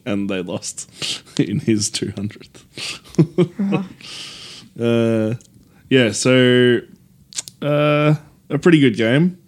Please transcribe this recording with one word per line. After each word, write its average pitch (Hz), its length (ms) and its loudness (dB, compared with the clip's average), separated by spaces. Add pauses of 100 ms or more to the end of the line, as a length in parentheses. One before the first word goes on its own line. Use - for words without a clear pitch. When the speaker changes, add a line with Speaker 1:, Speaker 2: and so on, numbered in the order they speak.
Speaker 1:
and 101 240 -4
they 95 120 -4
lost - 460 -10 (460)
<laughs> - 40 -4
in 139 220 -2
his 104 300 -2
two - 260 -8
hundredth. - 480 -14 (540)
<laughs> 160 200 0 (200)
Speaker 2:
Uh-huh. 196 240 -4 (960)
Speaker 1:
Uh, 113 540 0 (560)
yeah, 123 220 4
so, 123 640 4 (800)
uh, 147 540 2 (340)
a 147 100 -4
pretty 165 200 6
good 123 180 4
game. 139 400 2 (120)